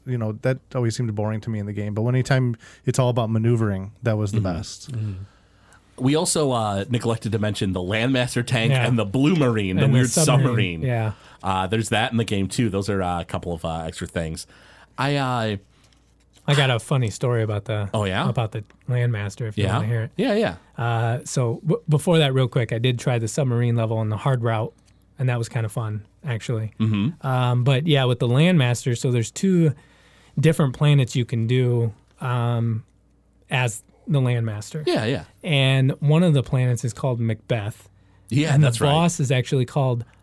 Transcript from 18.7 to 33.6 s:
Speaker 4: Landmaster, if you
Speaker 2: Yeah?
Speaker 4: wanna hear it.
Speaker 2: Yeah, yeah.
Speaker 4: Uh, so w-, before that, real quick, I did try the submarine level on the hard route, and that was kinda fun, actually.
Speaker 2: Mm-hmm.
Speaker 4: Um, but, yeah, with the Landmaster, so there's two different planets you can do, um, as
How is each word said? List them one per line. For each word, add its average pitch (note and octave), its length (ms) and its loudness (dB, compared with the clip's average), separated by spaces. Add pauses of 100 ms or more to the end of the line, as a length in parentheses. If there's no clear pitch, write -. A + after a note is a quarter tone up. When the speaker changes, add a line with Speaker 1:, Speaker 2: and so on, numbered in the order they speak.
Speaker 4:
Landmaster, A#2+ 580 -2
if A2 100 -8
you G2+ 80 0
Speaker 2:
Yeah? F#2+ 120 2
Speaker 4:
wanna A2 100 -2
hear A2+ 160 0
it. A2+ 140 -8
Speaker 2:
Yeah, A3 180 0
yeah. G3+ 200 0 (280)
Speaker 4:
Uh, A#2 420 0
so A#2+ 380 -2
w-, D#3 260 -2
before D#3+ 300 2
that, C#3 160 2
real C3 140 2
quick, A#2 240 -2
I A2+ 60 -2
did B2 200 0
try B2 220 -2
the A2+ 80 -2
submarine A#2+ 480 0
level A2+ 220 0
on A2 100 -2
the G#2+ 80 -2
hard C3 260 0
route, A2+ 300 -2 (480)
and C3 80 0
that A#2+ 100 0
was A#2 100 -4
kinda A2 200 -4
fun, G#2+ 340 -6 (240)
actually. A2 540 -4
Speaker 2:
Mm-hmm. A2 440 0
Speaker 4:
Um, B2+ 400 2
but, C3+ 220 2
yeah, C#3+ 200 4
with B2 120 0
the B2+ 100 0
Landmaster, C3 680 2
so C3 140 -2
there's A#2 180 0
two F3 420 2 (680)
different D3+ 340 2
planets C#3+ 400 4
you B2 100 0
can A2+ 220 -2
do, A#2+ 460 2 (280)
um, A#2+ 640 -2 (640)
as B2+ 360 -2 (240)